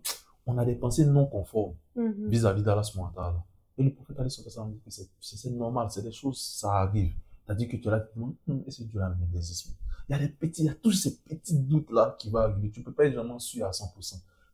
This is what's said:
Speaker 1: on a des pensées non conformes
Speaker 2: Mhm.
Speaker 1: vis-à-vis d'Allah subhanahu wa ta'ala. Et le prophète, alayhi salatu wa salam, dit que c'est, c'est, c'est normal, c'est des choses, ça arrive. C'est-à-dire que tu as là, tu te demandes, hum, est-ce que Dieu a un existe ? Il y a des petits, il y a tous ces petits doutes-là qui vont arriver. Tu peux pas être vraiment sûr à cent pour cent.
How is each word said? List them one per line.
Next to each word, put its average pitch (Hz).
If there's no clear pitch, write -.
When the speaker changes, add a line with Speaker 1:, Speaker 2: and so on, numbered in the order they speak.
Speaker 1:
on 120
a 120
des 120
pensées 123
non 143
conformes 101
Speaker 2:
Mhm. 214
Speaker 1:
vis-à-vis 107
d'Allah 104
subhanahu 90
wa 90
ta'ala. 87
Et 131
le 135
prophète, 139
alayhi 131
salatu 113
wa 104
salam, 110
dit 107
que -
c'est, 95
c'est, -
c'est 123
normal, 120
c'est 101
des 113
choses, 135
ça -
arrive. 98
C'est-à-dire 113
que -
tu -
as 104
là, 110
tu -
te -
demandes, 120
hum, 135
est-ce 135
que 113
Dieu 107
a 95
un 90
existe ? 85
Il 135
y -
a 139
des 143
petits, 160
il 156
y -
a 135
tous 226
ces -
petits -
doutes-là 131
qui 107
vont 113
arriver. 104
Tu 120
peux -
pas 147
être 131
vraiment 120
sûr 113
à 95
cent 95
pour 90
cent. 95